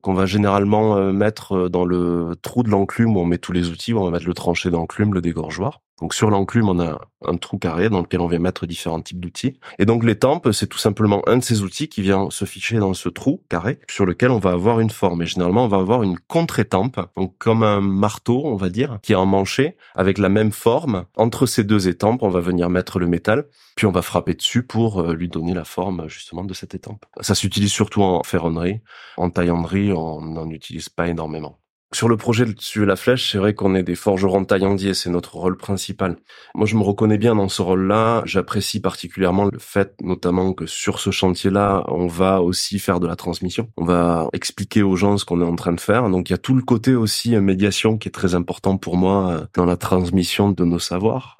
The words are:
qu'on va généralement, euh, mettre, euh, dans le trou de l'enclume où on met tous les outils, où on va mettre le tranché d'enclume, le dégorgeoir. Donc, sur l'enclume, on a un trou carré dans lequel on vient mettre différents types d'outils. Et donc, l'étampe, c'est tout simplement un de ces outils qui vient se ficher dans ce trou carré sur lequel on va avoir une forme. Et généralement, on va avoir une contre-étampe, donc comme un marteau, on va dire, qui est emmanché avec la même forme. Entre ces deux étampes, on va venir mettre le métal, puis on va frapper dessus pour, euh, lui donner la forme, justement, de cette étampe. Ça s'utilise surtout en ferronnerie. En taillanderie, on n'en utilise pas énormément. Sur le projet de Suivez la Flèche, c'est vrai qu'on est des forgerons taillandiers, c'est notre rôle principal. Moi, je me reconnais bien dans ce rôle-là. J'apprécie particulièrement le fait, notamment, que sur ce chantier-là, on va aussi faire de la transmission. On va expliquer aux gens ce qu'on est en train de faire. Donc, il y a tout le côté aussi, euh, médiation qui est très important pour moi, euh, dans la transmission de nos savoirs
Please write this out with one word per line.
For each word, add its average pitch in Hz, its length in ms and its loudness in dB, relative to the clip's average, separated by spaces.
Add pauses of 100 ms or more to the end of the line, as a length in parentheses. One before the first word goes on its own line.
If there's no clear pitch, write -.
qu'on 95 140 0
va 95 120 4
généralement, 101 720 4
euh, 98 160 2
mettre, 104 440 -2
euh, 90 120 2
dans 90 160 0
le 87 560 0
trou - 220 -2
de 110 80 -2
l'enclume 104 460 2
où 90 40 2
on 87 60 0
met 87 120 2
tous - 140 -8
les 87 180 0
outils, 90 220 -6
où 113 60 0
on 98 60 2
va 87 60 0
mettre 85 180 -4
le 87 60 -2
tranché 87 360 -2
d'enclume, 85 420 0
le 92 80 0
dégorgeoir. 82 600 -4 (200)
Donc, 82 120 -6
sur 110 160 2
l'enclume, 101 400 2
on 87 120 2
a 80 200 -4 (240)
un 87 120 -2
trou - 200 -8
carré 90 320 0
dans 98 120 2
lequel 87 200 -2
on 87 60 0
vient 85 140 0
mettre 90 260 -2
différents 82 340 -6
types 90 200 -12
d'outils. 90 400 -6 (180)
Et 98 80 4
donc, 113 160 4
l'étampe, 127 480 2
c'est 104 160 0
tout - 120 -10
simplement 104 500 2
un 117 80 6
de 123 80 2
ces 107 180 0
outils 98 260 -6
qui - 140 -6
vient 95 280 2
se - 140 -8
ficher 107 340 -6
dans 98 160 0
ce - 140 -6
trou - 400 -2
carré 92 300 -4 (100)
sur - 160 -2
lequel 120 280 2
on 110 80 2
va 92 100 2
avoir 107 300 2
une 113 100 2
forme. 87 320 0
Et 82 40 -2
généralement, 92 380 2
on 113 40 0
va 98 80 2
avoir 107 260 2
une 90 160 -2
contre-étampe, 127 800 -2 (180)
donc 92 220 -4
comme 113 240 2
un 104 180 4
marteau, 104 640 0
on 123 120 -2
va 92 140 -2
dire, 113 320 -4
qui 110 100 0
est 98 40 6
emmanché 98 600 2 (180)
avec 95 240 2
la 95 100 2
même 107 220 2
forme. 117 540 0 (120)
Entre 113 300 2
ces - 160 0
deux 101 240 2
étampes, 107 380 0
on 101 40 2
va 90 120 0
venir 87 280 0
mettre 90 300 -2
le 87 80 0
métal, 107 400 0 (300)
puis 110 100 2
on 92 60 2
va 87 100 0
frapper 87 320 -2
dessus - 300 -2
pour, 110 360 -2
euh, 82 140 -2
lui 85 140 -4
donner 85 260 -4
la 82 100 -6
forme, 90 440 -6
justement, - 360 -14
de 92 100 -10
cette - 200 -14
étampe. 107 300 -16 (160)
Ça 101 160 0
s'utilise 98 340 0
surtout - 320 0
en 90 220 2
ferronnerie. 85 560 -2 (360)
En 90 140 0
taillanderie, 87 600 0
on 80 300 -4
n'en 80 280 -10
utilise 80 380 -14
pas 85 180 -4
énormément. 78 540 -6 (340)
Sur 117 140 2
le 113 80 4
projet 117 280 0
de 107 140 -2
Suivez - 280 -2
la 95 100 4
Flèche, 127 340 0
c'est 104 80 -2
vrai 104 160 2
qu'on 95 220 2
est 92 80 2
des 87 100 -2
forgerons 95 500 2
taillandiers, 98 500 0
c'est - 160 -4
notre 87 260 -4
rôle 90 200 -2
principal. 95 600 -6 (400)
Moi, 107 100 2
je 104 80 -2
me 107 80 4
reconnais 104 360 2
bien 110 180 4
dans 98 120 2
ce 95 140 -4
rôle-là. 101 600 2
J'apprécie 98 560 -2
particulièrement 95 640 0
le 98 160 -2
fait, - 420 -2
notamment, 92 520 0
que 82 120 -8
sur - 320 -6
ce 98 140 -2
chantier-là, 98 760 2
on 87 220 -2
va 95 340 2
aussi 92 380 -2
faire 90 180 0
de 87 80 0
la 85 80 -4
transmission. 92 640 -6
On 82 80 -4
va 85 480 2
expliquer - 500 -2
aux 95 140 2
gens 101 220 2
ce - 60 -4
qu'on 87 160 -2
est 87 40 2
en 85 100 0
train 85 180 -2
de 85 80 -2
faire. 107 300 2
Donc, 90 200 0
il - 20 0
y - 20 2
a - 40 0
tout 131 180 0
le 127 60 2
côté 123 340 2
aussi, 113 400 0
euh, 101 40 4
médiation 98 560 2
qui 107 120 -8
est - 20 -6
très 90 240 0
important 90 420 0
pour 87 200 -4
moi, 92 340 2
euh, 78 240 -4
dans 90 100 2
la 87 120 2
transmission 92 720 2
de 87 140 0
nos 85 160 2
savoirs 110 600 -4